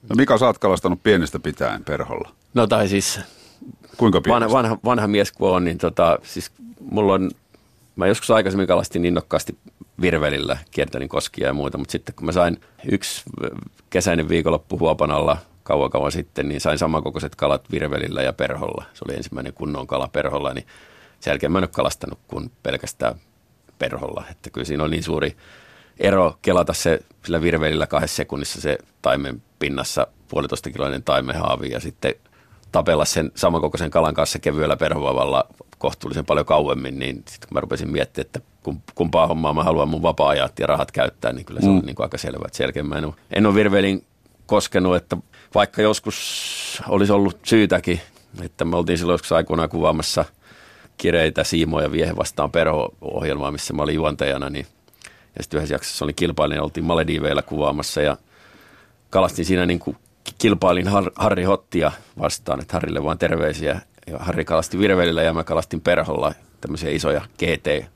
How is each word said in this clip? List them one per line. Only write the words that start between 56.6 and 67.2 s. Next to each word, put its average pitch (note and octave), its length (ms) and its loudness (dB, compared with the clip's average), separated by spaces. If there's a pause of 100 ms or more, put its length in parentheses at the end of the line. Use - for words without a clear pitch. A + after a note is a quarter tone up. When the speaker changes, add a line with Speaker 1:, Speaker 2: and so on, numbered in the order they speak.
Speaker 2:
oltiin D#2 220 -6
Malediiveillä D#2 560 0
kuvaamassa D2 600 -2
ja D2 160 2 (920)
kalastin F2+ 360 0
siinä F2+ 200 2
niinku F2 300 -2 (280)
ki-, - 140 -14
kilpailin F#2 500 4
Har-, G2 280 2
Harri G2 280 0
Hottia F2+ 480 0 (280)
vastaan, - 420 -4
että - 120 -12
Harrille D#2 300 -4
vaan D#2+ 140 -2
terveisiä. D#2 640 -2 (260)
Ja D2+ 120 -12
Harri E2 260 -4
kalasti E2 340 -2
virvelillä F2 440 4
ja E2 100 2
mä D#2+ 100 -2
kalastin D#2+ 380 -4
perholla D#2+ 520 0 (280)
tämmöisiä D#2+ 280 -6
isoja D2+ 320 0